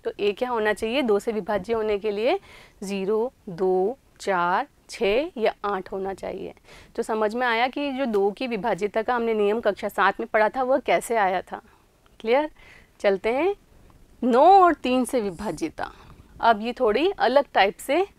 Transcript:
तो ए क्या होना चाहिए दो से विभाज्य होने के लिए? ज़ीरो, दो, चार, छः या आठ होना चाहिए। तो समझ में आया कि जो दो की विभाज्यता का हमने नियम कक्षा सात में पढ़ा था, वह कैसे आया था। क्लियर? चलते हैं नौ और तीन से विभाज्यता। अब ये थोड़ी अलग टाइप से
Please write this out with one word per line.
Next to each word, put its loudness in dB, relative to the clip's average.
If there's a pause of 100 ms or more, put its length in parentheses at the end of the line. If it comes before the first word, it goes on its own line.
तो -6
ए 0
क्या -4
होना 0
चाहिए -2
दो 2
से -4
विभाज्य -4
होने -2
के -4
लिए? 0 (440)
ज़ीरो, -2 (160)
दो, 0 (220)
चार, 0 (220)
छः -2
या 0 (100)
आठ -6
होना -6
चाहिए। -12 (420)
तो -4
समझ -2
में -2
आया 0
कि -4
जो -2
दो 2
की -8
विभाज्यता -2
का -2
हमने 0
नियम 2
कक्षा -2
सात 0
में -6
पढ़ा 2
था, -2
वह 2
कैसे 0
आया 0
था। -14 (600)
क्लियर? 0 (500)
चलते 0
हैं 0 (680)
नौ 4 (180)
और 6
तीन 0
से -2
विभाज्यता। -6 (500)
अब 4
ये -6
थोड़ी 0
अलग 2 (100)
टाइप 2
से 0 (120)